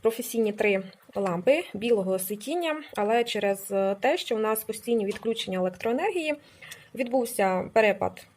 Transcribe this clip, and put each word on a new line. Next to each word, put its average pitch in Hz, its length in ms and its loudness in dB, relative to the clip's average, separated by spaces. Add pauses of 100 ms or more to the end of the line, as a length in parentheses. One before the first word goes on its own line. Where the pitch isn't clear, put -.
професійні 226 520 0
три 202 300 2 (320)
лампи 196 480 2 (100)
білого 196 460 2
світіння, 302 640 -4 (120)
але 226 280 2
через, 202 480 -2
е, 196 280 2
те, 285 180 2
що - 180 -2
у 214 40 -2
нас 214 240 0
постійні 220 420 -2
відключення 208 520 -4
електроенергії, 294 760 -2 (600)
відбувся 226 760 0
перепад 196 640 2